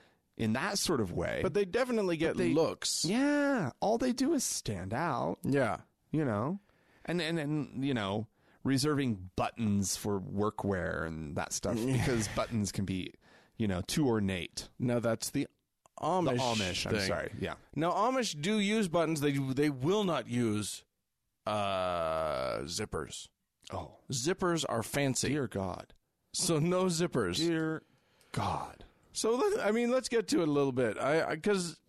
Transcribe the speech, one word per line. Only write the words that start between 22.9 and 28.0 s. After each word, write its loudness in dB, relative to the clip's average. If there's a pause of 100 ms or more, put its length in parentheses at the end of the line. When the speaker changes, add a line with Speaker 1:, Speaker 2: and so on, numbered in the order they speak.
Speaker 1:
Oh. -8 (200)
Speaker 2:
Zippers 0
are 0
fancy. 0
Speaker 1:
Dear 0
God. -6 (380)
Speaker 2:
So 2
no 4
zippers. 2
Speaker 1:
Dear 0 (500)